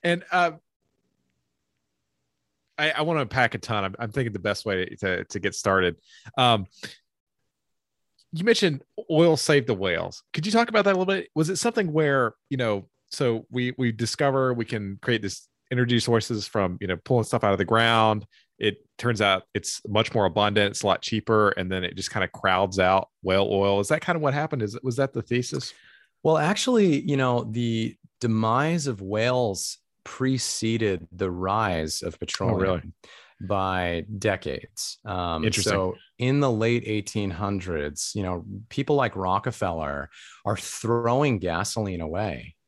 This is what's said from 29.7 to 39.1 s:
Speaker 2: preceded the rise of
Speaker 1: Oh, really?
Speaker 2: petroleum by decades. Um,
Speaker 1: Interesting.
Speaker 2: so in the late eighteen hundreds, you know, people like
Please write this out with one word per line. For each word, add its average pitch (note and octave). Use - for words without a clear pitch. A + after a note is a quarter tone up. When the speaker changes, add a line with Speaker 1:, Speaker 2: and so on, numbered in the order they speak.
Speaker 2:
preceded A2+
the F2+
rise F2+
of F2
Speaker 1:
Oh, -
really? -
Speaker 2:
petroleum F#2+
by F#2
decades. -
Um, F2
Speaker 1:
Interesting. G#2+
Speaker 2:
so F#2+
in C3
the C#3
late A#2
eighteen G#2
hundreds, F2
you G#2+
know, F2+
people C#3+
like B2+